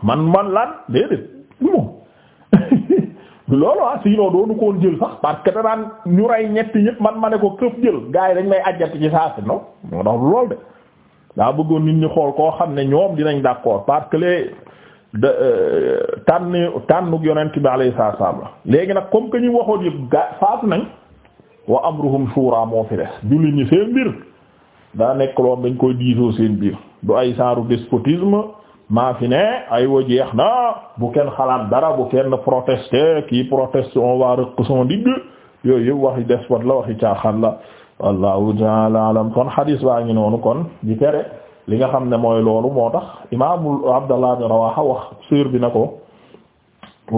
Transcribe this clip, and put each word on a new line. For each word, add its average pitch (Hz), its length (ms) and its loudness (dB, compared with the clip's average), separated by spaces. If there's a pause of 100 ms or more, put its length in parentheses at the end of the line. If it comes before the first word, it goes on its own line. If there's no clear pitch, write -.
Man, 120 160 0 (100)
man 190 240 2
lan? 220 160 0 (200)
Déedéet. 160 360 -2 (360)
Moom. 330 260 0 (640)
<laughs> - 60 6 (920)
Loolu, 160 320 2
ah, - 220 -2
sinon 208 280 2
doonu 214 240 0
ko 226 100 0
woon 196 160 0
jël 175 180 2
sax, - 120 -4 (100)
parce 151 220 -2
que 190 80 2
da 214 120 -4
daan 220 220 -2 (200)
ñu 180 220 2
rey 220 220 0
ñetti 220 340 -2
ñëpp, 226 160 0
man 214 200 0
ma 220 100 -2
ne 220 80 0
ko 208 140 0
këf 233 300 -4
jël, 196 180 0 (120)
gars 185 180 2
yi 185 60 2
dañ 185 140 0
may 190 160 2
ajjati 165 340 -2
ci 156 100 0
saa 160 260 0
si, 117 120 -10
non, - 140 -2 (280)
moo 87 140 -6
tax 107 180 2
lool 208 280 2
de. - 80 -8 (800)
Daa 113 160 2
bëggoon 156 320 0
nit 156 80 2
ñi 160 160 2
xool 143 260 0
koo 156 220 2
xam 170 160 -2
ne 139 120 -2
ñoom 165 300 2
dinañ 147 260 -2
d'accord, 127 440 0
parce 151 240 0
que 156 80 0
les 175 340 0 (640)
de, 110 140 2
euh, 82 720 2 (260)
tànn, 175 280 0 (340)
tànnug 165 360 0
Yonent 151 320 0
bi 143 120 0
alayhi 127 280 2
salaam 98 460 0
la. - 100 -16 (140)
Léegi 170 280 2
nag, 190 180 -2
comme 233 180 0
que 247 80 -2
ñu 240 180 0
waxoon 208 280 0
yëpp 143 280 -6
ga-, 151 180 2 (100)
faatu 208 280 0
nañ, 190 140 0 (840)
wa 113 200 2
amruhum 143 460 -2
shura 120 320 2
moo 113 240 -2
fi 110 80 -4
des. 82 100 -4 (220)
Jullit 151 240 2
ñi 139 160 0
seen 208 220 2
mbir 247 200 0 (840)
daa 113 200 0
nekk 131 260 0
loon 123 240 2
dañ 123 140 -2
koy 131 160 2
diisoo 123 400 2
seen 110 260 0
biir. 98 160 -2 (280)
Du 98 120 0
ay 127 220 0
saaru 120 320 0
despotisme, 143 720 0 (480)
maa 123 260 0
fi 120 120 -4
ne, 131 140 2 (280)
ay 120 160 2
wa 135 220 2
jeex 123 260 0
na, 135 140 2 (500)
bu 120 140 -4
kenn 143 260 0
xalaat 127 320 -2
dara, 135 280 2
bu 123 120 -2
kenn 135 220 0 (140)
protester, 131 840 0
kii 123 220 0
proteste, 131 480 -2
on 123 200 2
va 127 180 2
rëq 127 300 -2
son 127 200 2
digg. 196 200 -2 (580)
Yooyu 123 300 2
yëpp 143 100 -2
waxi 127 220 0
despote 120 400 0
la, 131 100 2
waxi 113 220 -4
caaxaan 107 440 0
la. 113 160 0 (420)
Wallahu 98 600 0
ta'ala 110 500 2
alam. 110 240 0
Kon 127 160 0
hadis 143 320 0
baa 123 200 2
ngi 113 120 -2
noonu 110 240 0
kon, 131 300 -2 (160)
di 110 140 -2
tere - 280 0 (420)
li 107 100 0
nga 131 140 2
xam 127 180 -2
ne 120 80 2
mooy 113 260 2
loolu, 113 280 2
moo 120 200 0
tax 170 120 -4 (280)
Imaamul 143 600 -2
Abdallah 127 460 0
ibn 120 100 -4
Rawaha 113 360 0
wax 131 180 -2 (280)
sœur 143 220 2
bi 123 80 0
na 120 100 0
ko, 113 300 -2 (1120)
"Bu 110 60 0